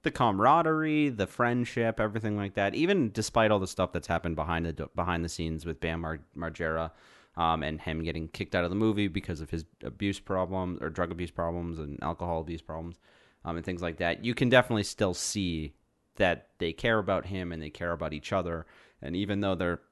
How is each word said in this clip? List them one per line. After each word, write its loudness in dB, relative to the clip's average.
The 0
camaraderie, 4
the 0
friendship, 2
everything 0
like -2
that. 2
Even 4
despite 4
all 6
the 0
stuff -2
that's -4
happened 0
behind -2
the -2
do-, -8
behind 0
the -4
scenes -6
with -6
Bam -2
Mar-, -6
Margera, -2
um, 2
and -4
him -4
getting -4
kicked -6
out 2
of 0
the -2
movie 2
because -6
of -10
his -4
abuse -4
problems -2
or -4
drug -2
abuse -6
problems -4
and -8
alcohol -2
abuse -8
problems, -10
um, -4
and -6
things -4
like -4
that, 0
you 0
can 2
definitely 6
still 0
see -4
that 2
they 0
care 2
about 0
him -6
and -8
they -8
care -4
about -4
each -6
other. -2
And -6
even -2
though 0
they're 0